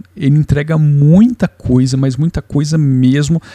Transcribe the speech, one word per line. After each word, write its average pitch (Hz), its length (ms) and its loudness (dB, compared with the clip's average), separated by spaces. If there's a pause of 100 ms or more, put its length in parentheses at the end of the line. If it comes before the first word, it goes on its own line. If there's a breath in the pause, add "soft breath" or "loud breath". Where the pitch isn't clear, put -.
(180)
Ele 139 180 0
entrega 151 400 -2
muita 156 720 2
coisa, 127 480 -2
mas 135 220 -2
muita 156 240 -4
coisa 151 380 -4
mesmo. 139 600 0 (160 loud breath)